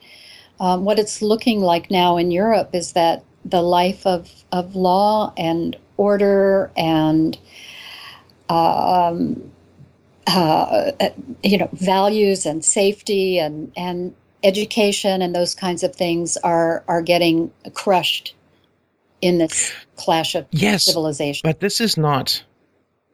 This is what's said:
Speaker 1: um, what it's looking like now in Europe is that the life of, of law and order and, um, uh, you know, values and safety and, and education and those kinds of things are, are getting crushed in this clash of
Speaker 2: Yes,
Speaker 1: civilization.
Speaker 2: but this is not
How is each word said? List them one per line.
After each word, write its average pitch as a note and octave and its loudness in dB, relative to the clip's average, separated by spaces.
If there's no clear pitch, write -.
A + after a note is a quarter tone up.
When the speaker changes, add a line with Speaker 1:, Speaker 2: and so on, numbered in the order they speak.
Speaker 1:
um, F#3 0
what G#3 2
it's G#3+ -4
looking G#3+ 0
like E3+ 2
now F3+ 4
in E3+ 0
Europe G3+ 0
is F3 -6
that E3 2
the F3+ 0
life F3+ 0
of, F3 0
of F3+ -4
law G3 2
and E3 -2
order G3 2
and, D#3+ 2
um, F3 0
uh, E3+ 2
you G3+ 2
know, F3 -2
values G3 0
and D#3 -6
safety G3 0
and, D3+ -4
and F3+ -6
education G3+ 0
and F3+ -2
those F3 -2
kinds F3 -4
of F3+ -4
things E3+ -2
are, E3+ 0
are E3+ 0
getting E3 2
crushed - -2
in F3+ 2
this - -2
clash E3 -2
of E3 -6
Speaker 2:
Yes, F#3+ 0
Speaker 1:
civilization. D#3 -2
Speaker 2:
but D#3 -2
this G3+ -2
is A3 0
not D3 0